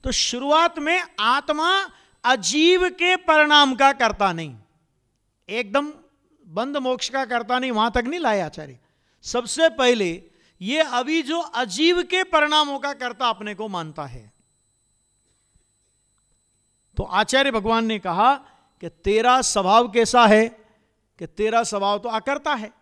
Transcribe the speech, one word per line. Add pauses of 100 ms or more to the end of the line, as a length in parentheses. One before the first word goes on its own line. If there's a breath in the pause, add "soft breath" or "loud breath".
तो
शुरुआत
में (180)
आत्मा (540 soft breath)
अजीव
के
परिणाम
का
कर्ता
नहीं, (920)
एकदम (560)
बंध
मोक्ष
का
कर्ता
नहीं,
वहां
तक
नहीं
लाए
आचार्य। (460)
सबसे
पहले (500 soft breath)
ये
अभी
जो
अजीव
के
परिणामों
का
कर्ता
अपने
को
मानता
है, (2750)
तो
आचार्य
भगवान
ने
कहा (480 soft breath)
कि (160)
तेरा
स्वभाव
कैसा
है, (760)
कि
तेरा
स्वभाव
तो
अकर्ता
है। (120)